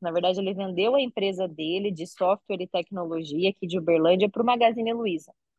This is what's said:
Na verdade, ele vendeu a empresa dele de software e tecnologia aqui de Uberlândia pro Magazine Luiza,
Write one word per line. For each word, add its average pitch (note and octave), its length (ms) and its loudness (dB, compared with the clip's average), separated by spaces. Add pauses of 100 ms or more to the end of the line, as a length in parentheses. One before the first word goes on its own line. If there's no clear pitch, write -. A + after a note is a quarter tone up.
Na F3 100 -4
verdade, F#3 260 2
ele G3 140 -2
vendeu F#3+ 420 0
a C#4+ 60 4
empresa G3 480 -2
dele E3 420 -4
de E3+ 160 -8
software F#3+ 540 -2
e F3+ 80 -6
tecnologia E3+ 800 -4
aqui G3 180 -6
de F3 120 -2
Uberlândia E3+ 500 4
pro A3+ 160 -2
Magazine A#3 480 2
Luiza, G#3+ 400 -4 (260)